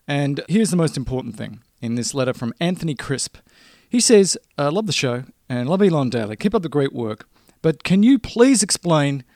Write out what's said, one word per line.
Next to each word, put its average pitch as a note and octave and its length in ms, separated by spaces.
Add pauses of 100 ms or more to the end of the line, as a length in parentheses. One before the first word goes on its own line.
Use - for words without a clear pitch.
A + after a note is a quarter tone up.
and C#3+ 400
here's G3 220
the F3+ 60
most E3 200
important B2+ 400
thing G#2+ 240 (200)
in A#2 140
this A#2+ 180
letter B2+ 220
from A#2 240
Anthony E3+ 360
Crisp. - 420 (520)
He A#3+ 120
says, G3+ 360 (220)
"I D3 100
love G3+ 180
the E3 60
show B2+ 320 (240)
and B2 200
love F#3 120
Elon D#3 300
Daily. G#2+ 240
Keep G3+ 220
up G3+ 60
the E3 60
great C#3 240
work, A2 360 (340)
but D#3+ 220
can F#3+ 180
you B3+ 160
please A#3+ 460
explain C#3+ 580 (140)